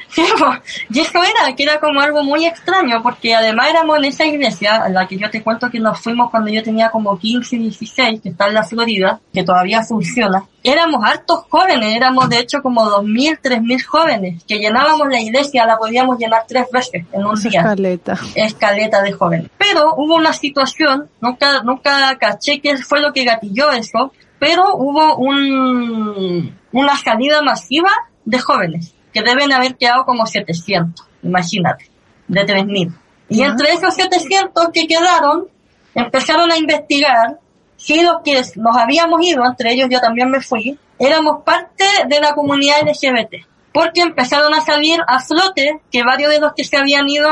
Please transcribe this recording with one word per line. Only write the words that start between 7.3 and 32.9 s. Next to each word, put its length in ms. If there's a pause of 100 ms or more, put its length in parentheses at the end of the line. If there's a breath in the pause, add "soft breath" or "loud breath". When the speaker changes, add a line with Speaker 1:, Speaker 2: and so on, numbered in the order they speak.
Speaker 1:
dieciséis, 640
que 80
está 200
en 40
la 100
Florida, 560 (140)
que 100
todavía 380
funciona. 640 (160)
Éramos 420
hartos 460
jóvenes, 460
éramos 340
de 80
hecho 240
como 260
dos 160
mil, 380
tres 220
mil 200
jóvenes, 640
que 120
llenábamos 500
la 120
iglesia, 440
la 120
podíamos 420
llenar 280
tres 240
veces 400
en 140
un 80
Speaker 2:
Esa 160
Speaker 1:
día. 120
Speaker 2:
escaleta. 580 (160)
Speaker 1:
Escaleta 680
de 100
jóvenes. 460
Pero 400
hubo 180
una 180
situación, 760 (100)
nunca, 440
nunca 560
caché 420
qué 160
fue 240
lo 100
que 120
gatilló 480
eso, 400 (260 soft breath)
pero 380
hubo 400
un, 1400 (180)
una 240
salida 440
masiva 480 (360)
de 140
jóvenes, 540 (200)
que 80
deben 320
haber 240
quedado 280
como 200
setecientos, 800 (180)
imagínate, 640 (420)
de 160
tres 220
mil. 260 (380)